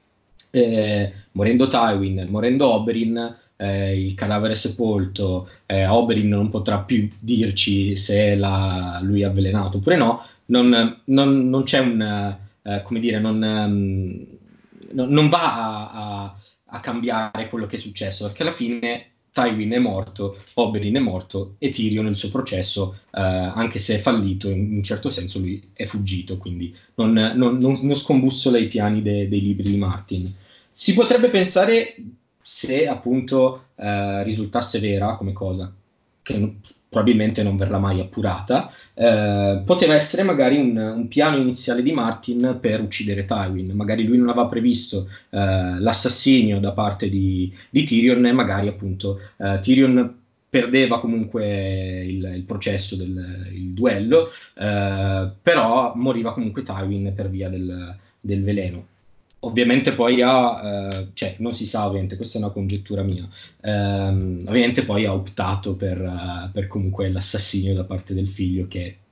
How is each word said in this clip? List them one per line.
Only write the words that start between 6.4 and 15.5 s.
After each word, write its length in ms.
potrà 300
più 280
dirci 800
se 380
la, 680
lui 180
è 60
avvelenato 500
oppure 200
no, 280
non, 580
non, 440
non 160
c'è 140
un, 580
eh, 200
come 180
dire, 200
non, 240
ehm, 840
no-, 140
non 220
va 280